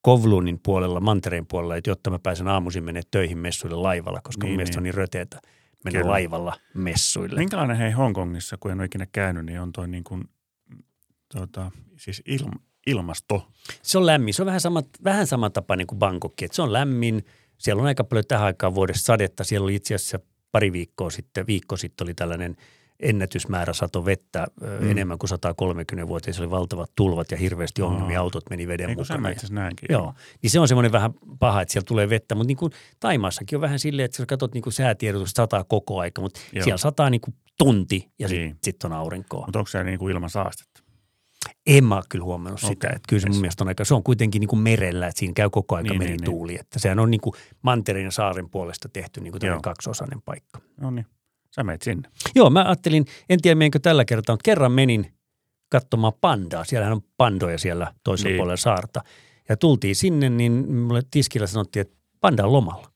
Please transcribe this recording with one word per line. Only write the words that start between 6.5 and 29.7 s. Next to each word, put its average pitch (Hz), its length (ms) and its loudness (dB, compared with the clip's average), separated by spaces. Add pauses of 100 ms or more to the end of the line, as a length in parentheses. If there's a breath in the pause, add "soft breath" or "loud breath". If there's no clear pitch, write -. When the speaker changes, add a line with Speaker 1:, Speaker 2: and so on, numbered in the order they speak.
Speaker 1:
messuille. 92 640 -4
Speaker 2:
Minkälainen, 165 380 -2
hei, 113 140 0
Hongkongissa, 95 720 -2
kun 101 100 -6
en 95 100 -6
ole 92 60 -4
ikinä 95 260 -8
käynyt, 90 340 -2
niin 87 140 -10
on 90 120 -10
toi 90 160 -10
niin 87 160 -10
kuin, 92 200 -10 (1080)
tota, 92 360 -10 (260)
siis - 300 -14
ilm-, - 320 -6 (280)
ilmasto? 98 600 -4 (340 loud breath)
Speaker 1:
Se - 160 2
on 180 80 6
lämmin. 131 280 4
Se 185 80 -2
on 190 40 0
vähän 185 140 0
sama, 170 220 0 (220)
vähän 196 220 2
sama 117 240 0
tapa 95 260 -2
niin 90 100 -4
kuin 101 120 -8
Bangkokki. 90 460 -2
Et 87 80 -8
se 180 100 -2
on 117 100 2
lämmin. 117 520 0 (340 soft breath)
Siellä 104 220 2
on 135 60 2
aika 135 180 0
paljon 110 240 0
tähän 107 180 2
aikaan 92 280 0
vuodesta 95 320 0
sadetta. 101 380 2
Siellä 101 200 0
oli 98 100 -2
itse 101 200 -4
asiassa 95 240 -6 (340)
pari 104 200 4
viikkoa 87 380 -6
sitten, - 360 -8
viikko 101 300 -4
sitten - 280 -10
oli 87 100 -8
tällainen – 85 420 -6 (440 soft breath)
ennätysmäärä 92 720 -2
sato 87 320 -4
vettä, 92 420 -2 (160)
ö, 101 180 -8
Speaker 2:
Mm. 104 100 0
Speaker 1:
enemmän 95 280 -2
kuin 98 100 -6
satakolmekymmentä 87 800 -4
vuoteen. 85 260 -6
Se 90 80 -8
oli 85 80 -4
valtavat 90 460 -4
tulvat 87 340 2
ja 80 60 -4
hirveästi 87 460 -2
Speaker 2:
Aa. 90 60 0
Speaker 1:
ongelmia, 92 320 -2
autot 90 300 -6
meni 87 180 -6
veden 87 220 -4
Speaker 2:
Ei, 120 60 -4
kun 135 100 -6
sen 160 80 -6
Speaker 1:
mukana. 117 140 -4
Speaker 2:
mä - 40 -2
itse - 140 -8
asiassa 101 80 -10
näinkin. 92 380 -6